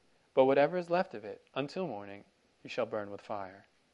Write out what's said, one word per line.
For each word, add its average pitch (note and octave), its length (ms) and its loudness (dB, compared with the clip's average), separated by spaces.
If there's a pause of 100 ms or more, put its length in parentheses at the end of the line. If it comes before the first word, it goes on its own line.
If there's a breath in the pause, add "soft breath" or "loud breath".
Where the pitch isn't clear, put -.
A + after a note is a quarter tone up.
(340)
but C3 120 8
whatever C#3+ 320 4
is E3+ 120 -4
left F3 240 0
of G#2+ 100 -12
it G2+ 180 -10 (140)
until D3 320 -4
morning G2+ 360 -10 (400)
you C3+ 60 -14
shall A#2+ 160 -2
burn G#2 240 -4
with G2+ 120 -12
fire. G2 440 -10 (280)